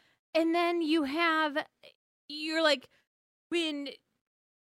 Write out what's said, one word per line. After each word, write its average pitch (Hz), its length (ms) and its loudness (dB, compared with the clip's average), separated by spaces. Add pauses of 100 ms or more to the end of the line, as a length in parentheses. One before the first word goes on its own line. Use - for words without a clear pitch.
(340)
and 330 180 2
then 349 300 0
you 311 220 2
have, 311 520 0 (760)
you're 311 300 -2
like, 285 260 2 (640)
when, 311 380 -2 (760)